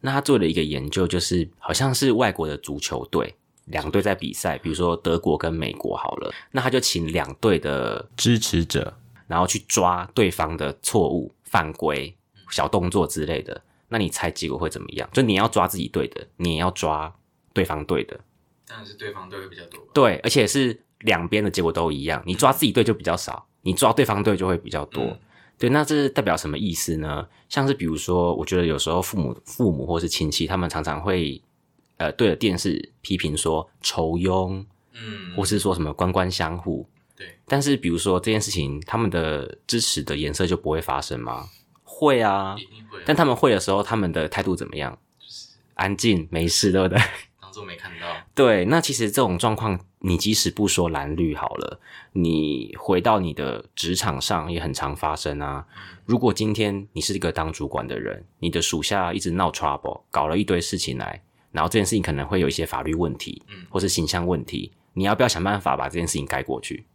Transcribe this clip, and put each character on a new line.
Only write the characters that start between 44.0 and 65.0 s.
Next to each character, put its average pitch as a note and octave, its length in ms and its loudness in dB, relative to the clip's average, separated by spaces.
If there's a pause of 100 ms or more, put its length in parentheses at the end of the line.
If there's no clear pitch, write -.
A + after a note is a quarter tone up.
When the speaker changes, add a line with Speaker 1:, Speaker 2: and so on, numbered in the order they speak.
Speaker 1:
的 D#2 160 0
态 - 140 -4
度 F2+ 140 0
怎 - 100 -6
么 - 120 -10
样？ C#2+ 200 -6 (220)
Speaker 2:
就 - 80 -20
是 - 220 -18 (260)
Speaker 1:
安 G2 200 0
静， F#2 360 4
没 E2+ 160 2
事， F#2+ 240 4
对 F#2+ 100 6
不 F#2 60 4
对？ F#2+ 120 4 (400)
Speaker 2:
当 G2 120 -20
作 G#2 120 -16
没 F2+ 120 -14
看 F#2 240 -16
到。 E2+ 80 -10 (260)
Speaker 1:
对， A2 320 6
那 D#3 160 4
其 - 120 -2
实 A2 180 0
这 C3+ 100 2
种 F#2 160 2
状 G#2+ 180 2
况， G2+ 240 -2 (200)
你 F2+ 180 2
即 G#2+ 160 2
使 - 160 2
不 G#2 180 0
说 F2 220 2
蓝 D2 260 -4
绿 D#2+ 200 0
好 - 200 -4
了， - 240 -8 (340)
你 D#2 680 0
回 F2+ 220 2
到 A2 180 4
你 E2+ 140 -2
的 C2 320 -6 (100)
职 G2 180 -2
场 E2 260 -2
上 E2 320 -2
也 E2+ 80 -2
很 E2 140 -4
常 - 220 -6
发 - 200 -2
生 C#2+ 260 -6
啊。 - 340 -8
Speaker 2:
嗯。 - 300 -20
Speaker 1:
如 A#2 120 2
果 A2+ 160 4
今 G#2+ 200 0
天 G2+ 400 -2
你 G#2 80 -6
是 - 120 -2
一 G2 60 -2
个 E2+ 100 0
当 D#2+ 220 -2
主 D2 160 -6
管 - 180 -6
的 C2+ 140 -8
人， G1+ 240 -8 (160)
你 E2+ 100 -2
的 E2 120 0
属 D#2+ 200 -2
下 F2+ 320 0
一 F#2+ 60 -4
直 F2 120 -4
闹 F2 200 2
trouble， - 580 -4
搞 D2 180 0
了 E2 100 0
一 G2+ 80 2
堆 F2 160 2
事 F#2 160 -4
情 C2 200 -4
来， G1+ 240 -8 (300)
然 D#2+ 120 -2
后 E2+ 40 2
这 A2+ 100 2
件 G2+ 80 4
事 - 40 -2
情 G#2+ 120 2
可 E2+ 120 -2
能 C#2 120 -2
会 F#2 140 0
有 D#2 80 2
一 C#2 40 0
些 E2 140 -2
法 - 180 -6
律 D#2 120 -2
问 E2+ 220 0
题， - 320 -12
Speaker 2:
嗯。 F#2 200 -18
Speaker 1:
或 - 80 -4
是 F#2 120 0
形 E2+ 180 0
象 F2 180 -2
问 E2+ 200 0
题， - 260 -8 (220)
你 F#2 100 -2